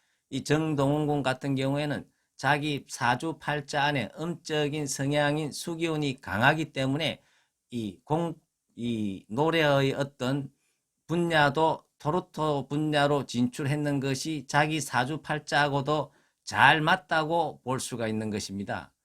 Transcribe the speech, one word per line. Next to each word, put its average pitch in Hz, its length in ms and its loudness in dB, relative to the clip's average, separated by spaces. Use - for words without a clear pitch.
이 135 140 -6
정동원 147 640 2
군 147 160 0
같은 135 320 -2
경우에는 135 500 -2
자기 143 520 0
사주 131 500 -2
팔자 147 460 -2
안에 143 340 0
음적인 151 680 -2
성향인 147 680 0
수기운이 160 680 -4
강하기 143 520 2
때문에 135 500 -2
이 107 340 -6
공-, 165 300 -2
이 110 520 -4
노래의 143 680 2
어떤 139 560 -4
분야도 156 800 2
토로토 156 720 -2
분야로 147 580 2
진출했는 143 760 0
것이 135 460 -4
자기 151 340 2
사주 139 420 -2
팔자하고도 147 880 0
잘 131 360 6
맞다고 160 840 0
볼 123 160 -2
수가 117 280 -6
있는 110 220 -2
것입니다. 98 640 -6